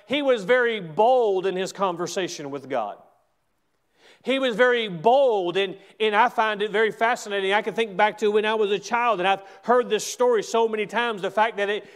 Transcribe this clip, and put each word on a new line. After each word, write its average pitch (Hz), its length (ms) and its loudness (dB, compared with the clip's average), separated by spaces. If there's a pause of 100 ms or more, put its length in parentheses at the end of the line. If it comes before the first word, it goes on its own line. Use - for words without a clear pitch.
He 285 160 -2
was 247 220 2
very 233 360 2
bold 196 640 2
in 185 120 -2
his 190 160 -4
conversation 170 800 -4
with 139 180 -12
God. 113 300 -6 (1300)
He 262 140 -2
was 262 160 -2
very 240 340 2
bold, 202 680 2
and, 190 200 -2 (220)
and 220 160 0
I 233 140 6
find 214 340 -2
it 208 80 -4
very 214 220 0
fascinating. 202 600 -2
I 214 80 2
can 214 140 -8
think 202 220 -4
back 208 220 2
to 214 120 2
when 208 160 2
I 220 80 0
was 214 160 0
a 202 80 0
child, 233 400 0
and 180 80 0
I've 196 160 2 (200)
heard 240 280 2
this 208 160 -2
story 247 380 2
so 226 240 0
many 214 180 -4
times, 214 360 -4
the 185 80 -4
fact 214 260 0
that 202 120 -2
it 208 280 -6